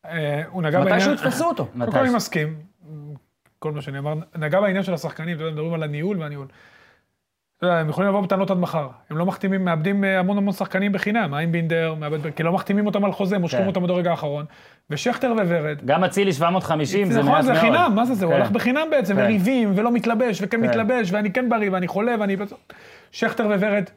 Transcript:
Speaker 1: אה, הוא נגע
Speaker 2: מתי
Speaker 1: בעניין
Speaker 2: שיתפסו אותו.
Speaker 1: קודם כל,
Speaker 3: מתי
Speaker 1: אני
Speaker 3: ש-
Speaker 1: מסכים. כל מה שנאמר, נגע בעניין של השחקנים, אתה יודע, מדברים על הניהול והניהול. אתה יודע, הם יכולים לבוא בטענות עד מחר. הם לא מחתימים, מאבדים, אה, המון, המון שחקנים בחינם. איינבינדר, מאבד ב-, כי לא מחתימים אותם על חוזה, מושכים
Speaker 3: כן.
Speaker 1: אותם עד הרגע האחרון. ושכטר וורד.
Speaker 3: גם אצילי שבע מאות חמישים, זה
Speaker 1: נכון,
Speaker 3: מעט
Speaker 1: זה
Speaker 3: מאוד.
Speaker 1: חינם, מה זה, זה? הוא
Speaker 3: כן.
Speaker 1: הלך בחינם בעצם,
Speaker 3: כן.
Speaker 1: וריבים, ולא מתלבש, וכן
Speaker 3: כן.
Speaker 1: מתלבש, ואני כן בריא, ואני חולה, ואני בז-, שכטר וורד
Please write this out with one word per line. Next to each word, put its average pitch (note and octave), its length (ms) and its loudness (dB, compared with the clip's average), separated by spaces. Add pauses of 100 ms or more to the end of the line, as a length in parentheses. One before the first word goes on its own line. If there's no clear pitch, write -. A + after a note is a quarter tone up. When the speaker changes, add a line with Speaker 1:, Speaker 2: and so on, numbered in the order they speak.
Speaker 1:
אה, D3+ 440 -2
הוא F#3 120 -4
נגע D3+ 180 4
Speaker 2:
מתי D3 100 4
Speaker 1:
בעניין D4 260 4
Speaker 2:
שיתפסו - 280 0
אותו. E4 220 0
Speaker 1:
קודם - 180 -12
כל, G#3+ 60 0
Speaker 3:
מתי C4 100 2
Speaker 1:
אני B3+ 100 4
Speaker 3:
ש- A#3+ 40 4
Speaker 1:
מסכים. D#3+ 400 -2 (1040)
כל D#3 140 -6
מה D3 100 -8
שנאמר, C#3 320 -6 (220)
נגע D#3 240 2
בעניין G3 240 0
של F#3 100 -2
השחקנים, D#3+ 420 -6
אתה D3+ 80 -8
יודע, D#3+ 100 -4
מדברים D#3+ 200 -4
על D#3+ 80 -4
הניהול D#3 380 -4
והניהול. C#3+ 260 -10 (1120)
אתה F3 80 -2
יודע, F3 120 4
הם D#3 100 0
יכולים F#3+ 220 0
לבוא G3+ 100 2
בטענות F#3+ 300 0
עד F#3 80 2
מחר. D#3+ 300 -2 (220)
הם D3+ 80 -4
לא F3 80 0
מחתימים, F#3+ 380 -2
מאבדים, F3+ 400 0
אה, F#3+ 140 2
המון, G3 200 2
המון G3 140 0
שחקנים G3 400 -2
בחינם. G3+ 420 0
איינבינדר, E3 600 0
מאבד D3+ 280 -4
ב-, D#3 80 -6
כי D#3 120 -4
לא E3 100 2
מחתימים G3+ 340 0
אותם G3+ 180 0
על F#3+ 80 2
חוזה, G3 260 0
מושכים E3+ 240 0
Speaker 3:
כן. F#3 40 2
Speaker 1:
אותם F3+ 180 0
עד F3 60 0
הרגע F3 200 0
האחרון. D3 340 -4 (460)
ושכטר A#3 420 -2
וורד. E3+ 520 0
Speaker 3:
גם D#3+ 200 4
אצילי F#3+ 280 2
שבע E3 180 2
מאות F3+ 140 0
חמישים, E3 480 0
זה C#3 80 4
Speaker 1:
נכון, C#3 120 4
Speaker 3:
מעט - 120 4
Speaker 1:
זה C4 80 4
Speaker 3:
מאוד. - 80 4
Speaker 1:
חינם, E4+ 340 2
מה A3+ 100 2
זה, B3+ 100 0
זה? F#3+ 100 0
הוא D#3+ 100 2
Speaker 3:
כן. C#3 60 4
Speaker 1:
הלך - 100 0
בחינם B3+ 400 0
בעצם, G3+ 260 0
Speaker 3:
כן. G3+ 80 2
Speaker 1:
וריבים, G#3+ 500 2
ולא A3+ 180 2
מתלבש, A3+ 500 0
וכן A3+ 180 -2
Speaker 3:
כן. A#3+ 80 2
Speaker 1:
מתלבש, A3+ 440 0
ואני G#3 200 0
כן B3+ 160 0
בריא, G#3+ 240 2
ואני F3+ 160 -2
חולה, A3+ 320 0
ואני G3 160 0
בז-, G3+ 160 -8 (600)
שכטר A3+ 340 -2
וורד G3+ 380 2 (120)